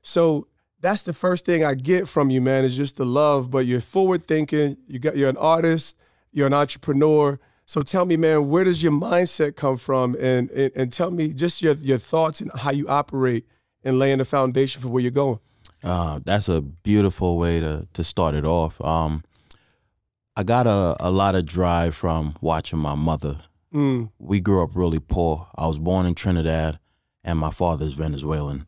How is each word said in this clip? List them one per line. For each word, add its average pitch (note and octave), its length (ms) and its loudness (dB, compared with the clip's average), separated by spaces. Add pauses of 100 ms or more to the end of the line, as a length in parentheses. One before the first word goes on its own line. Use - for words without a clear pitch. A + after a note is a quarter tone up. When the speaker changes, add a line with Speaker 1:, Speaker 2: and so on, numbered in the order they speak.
Speaker 1:
So E3 440 2 (340)
that's G3 220 -2
the F3 100 -8
first F3+ 320 -2
thing E3 200 2
I C#3+ 100 0
get D3 340 0
from C#3 220 2
you, C3 100 2
man, C3+ 240 2
is B2+ 120 2
just C#3 200 -4
the - 80 -2
love. C3+ 460 2
But C3 160 0
you're B2 140 0
forward F#3 420 0
thinking. D3+ 540 0 (100)
You C3 140 -10
got, D3 160 -2
you're C#3 120 2
an C3 80 0
artist. E3 600 2 (360)
You're C#3+ 140 2
an C3+ 80 2
entrepreneur. C#3+ 840 2 (280)
So D3+ 160 -4
tell F3+ 240 0
me, E3+ 100 2
man, D#3 320 2
where F3 160 2
does F3 180 2
your D#3+ 100 2
mindset D#3 640 0
come C3+ 200 0
from? B2+ 420 -2
And, B2+ 340 0
and, C3+ 220 0
and B2+ 180 -2
tell F3+ 180 -2
me D#3+ 220 -2
just E3+ 280 -2
your, D#3 140 2
your C3+ 240 0
thoughts D#3+ 420 -2
and - 140 -10
how C#3 160 -4
you C#3+ 180 -2
operate C3 560 0 (400)
and C3 140 0
laying C3+ 200 2
the C3 60 0
foundation C3 560 0
for B2 80 -8
where B2 140 0
you're B2 100 0
going. C3+ 260 0 (440)
Speaker 2:
Uh, E2+ 420 -2
that's G2 240 0
a E2 140 2
beautiful F#2 720 0
way E2+ 240 2
to, D2+ 320 -4
to F2 120 -6
start E2 300 0
it D2 120 -2
off. E2 340 0
Um, D#2 420 0 (1120)
I G#2 80 -4
got A#2+ 220 2
a, G2 340 2
a F2+ 100 0
lot F#2+ 240 2
of F2+ 120 0
drive E2+ 480 0
from D#2+ 460 -2
watching D#2+ 380 -2
my D2 160 -2
mother. D2 420 -2 (360)
Speaker 1:
Mm. C3 460 -2
Speaker 2:
We G2 220 0
grew F#2 240 2
up D2 100 -4
really E2+ 240 0
poor. E2 560 -2
I D2+ 120 -4
was D#2 120 -2
born F2+ 280 0
in F2 80 0
Trinidad, D#2+ 640 -2 (440)
and E2+ 160 -4
my D#2 120 -2
father's D#2 420 -2
Venezuelan. D2 760 -6